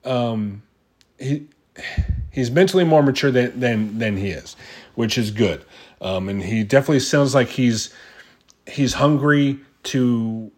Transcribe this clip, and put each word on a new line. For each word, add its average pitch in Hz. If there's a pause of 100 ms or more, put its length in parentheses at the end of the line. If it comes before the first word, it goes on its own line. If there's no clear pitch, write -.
Um, 113 (560)
he, 143 (840)
he's 123
mentally 185
more 156
mature 139
than, 123
than, 110
than 107
he 98
is, - (400)
which 113
is 107
good. 104 (380)
Um, 95
and 98
he 110
definitely 135
sounds 139
like 123
he's, 120 (720)
he's 131
hungry 143 (240)
to 113